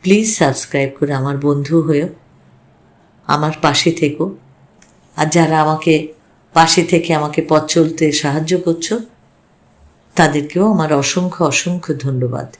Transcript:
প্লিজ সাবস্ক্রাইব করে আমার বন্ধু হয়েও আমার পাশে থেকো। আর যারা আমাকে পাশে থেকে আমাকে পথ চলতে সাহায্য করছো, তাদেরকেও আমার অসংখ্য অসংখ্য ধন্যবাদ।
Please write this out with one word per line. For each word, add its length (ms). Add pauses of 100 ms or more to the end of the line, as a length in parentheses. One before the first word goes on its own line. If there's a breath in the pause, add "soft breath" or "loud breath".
প্লিজ 220 (140)
সাবস্ক্রাইব 580
করে 220
আমার 160 (100)
বন্ধু 360
হয়েও 260 (1200)
আমার 340
পাশে 300
থেকো। 320 (920)
আর 100 (100)
যারা 280
আমাকে 300 (600)
পাশে 300
থেকে 300
আমাকে 340
পথ 180
চলতে 460
সাহায্য 460
করছো, 360 (1200)
তাদেরকেও 560
আমার 200
অসংখ্য 520
অসংখ্য 540
ধন্যবাদ। 500 (100)